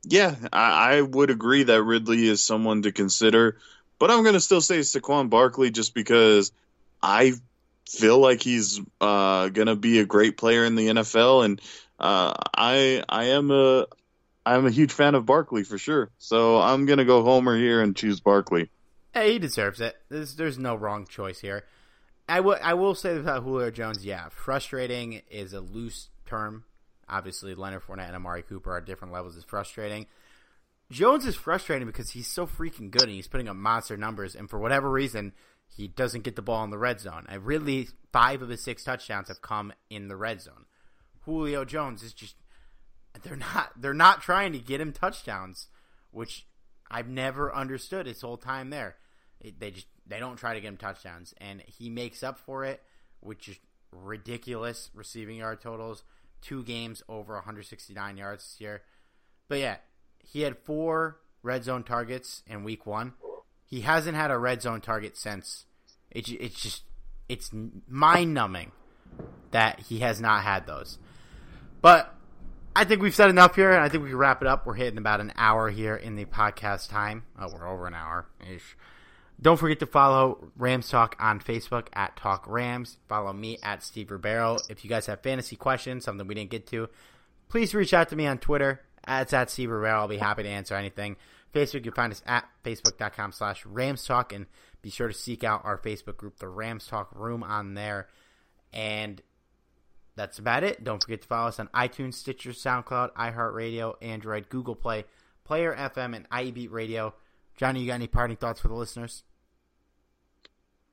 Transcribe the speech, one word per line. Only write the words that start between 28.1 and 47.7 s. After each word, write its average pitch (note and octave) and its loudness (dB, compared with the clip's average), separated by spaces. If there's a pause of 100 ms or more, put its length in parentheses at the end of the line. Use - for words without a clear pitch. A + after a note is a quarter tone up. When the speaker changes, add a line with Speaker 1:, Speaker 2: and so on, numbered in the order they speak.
Speaker 2:
Amari F2 -10
Cooper F#2+ -12
are F2 -6
different F2+ -14
levels F2+ -12
of E2 -20
frustrating. G#2 -10 (840)
Jones B3 2
is F#3+ -4
frustrating D#3 -6
because A2+ -10
he's A#2+ -14
so - -8
freaking A#2+ -8
good A#2+ 2
and A#2 -4
he's F#2+ -12
putting B2 -6
up F#2+ -10
monster A2 -4
numbers, G#2 -10
and G2 -16
for G#2+ -8
whatever C3+ 0
reason, C3 -4 (340)
he G2+ -14
doesn't A#2+ -6
get A#2 -10
the A2 -10
ball A2 -4
in G#2 -10
the G#2 -10
red A#2+ -4
zone. E2 -16
I G2 -14
really, C3+ -6 (240)
five B2+ 2
of B2 -12
his A#2 -10
six - -12
touchdowns A2+ -8
have - -16
come G#2 -8 (160)
in G#2 -14
the G2 -12
red G#2 -8
zone. - -20 (560)
Julio D3 -6
Jones B2+ -10
is A2+ -20
just, - -20 (880)
they're F3 -14
not, F#3 -6
they're C#3 -4
not F3+ 6
trying F#3 0
to C3+ -10
get C3 -8
him D#3 -8
touchdowns, F#2+ -10 (460)
which A2+ -14 (460)
I've A#2 -10
never C3 -6
understood C3+ -10